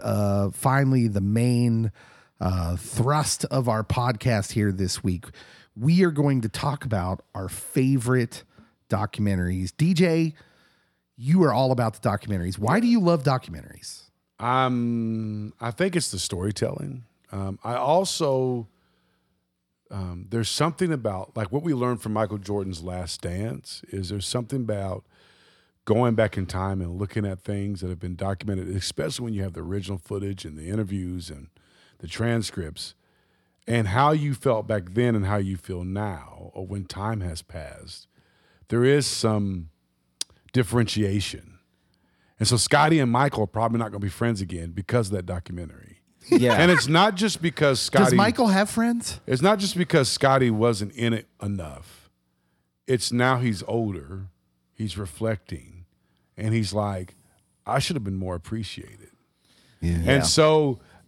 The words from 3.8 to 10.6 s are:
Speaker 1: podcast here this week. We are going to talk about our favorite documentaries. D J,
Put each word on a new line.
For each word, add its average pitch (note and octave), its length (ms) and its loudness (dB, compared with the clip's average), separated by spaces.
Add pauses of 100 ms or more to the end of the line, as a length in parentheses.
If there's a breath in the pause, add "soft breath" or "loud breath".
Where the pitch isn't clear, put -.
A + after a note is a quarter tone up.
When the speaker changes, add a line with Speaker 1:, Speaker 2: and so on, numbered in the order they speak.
Speaker 1:
podcast A#2+ 680 0
here G#2 200 2
this F#2+ 320 -2
week. F2+ 220 -2 (500 loud breath)
We D#3+ 260 4
are F3 80 4
going C#3+ 300 2
to A2+ 80 -2
talk - 360 -4
about F#2+ 480 -2
our F#2+ 160 -6
favorite B2+ 920 0 (480 soft breath)
documentaries. F#2 840 0
D E3+ 180 2
J, E3 400 2 (840 soft breath)